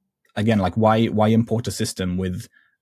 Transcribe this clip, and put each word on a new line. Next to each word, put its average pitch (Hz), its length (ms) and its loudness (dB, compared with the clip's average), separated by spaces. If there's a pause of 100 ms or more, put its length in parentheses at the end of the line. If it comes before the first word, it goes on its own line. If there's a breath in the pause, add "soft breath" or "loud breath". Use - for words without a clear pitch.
(360)
again, 107 240 0
like, 90 160 0
why, 110 300 4
why 107 220 2
import 113 400 2
a 101 40 -4
system 92 460 -6
with, 92 300 -6 (340 soft breath)